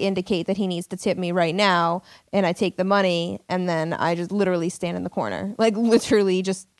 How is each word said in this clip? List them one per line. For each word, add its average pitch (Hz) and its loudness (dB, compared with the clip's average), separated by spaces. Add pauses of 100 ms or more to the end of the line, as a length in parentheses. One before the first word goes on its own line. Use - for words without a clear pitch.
indicate 190 -2
that 190 -2
he 202 -2
needs 175 -4
to 185 -8
tip 190 -2
me 175 -2
right 170 2
now, 180 2 (320)
and 196 2
I 170 2
take - -2
the 185 0
money, 190 0 (100)
and 180 -2
then 160 -2
I 170 0
just 170 -6
literally 185 0
stand 175 -6
in 180 -6
the 180 -6
corner. 120 -4
Like, 220 4
literally 214 2
just 190 -4 (120)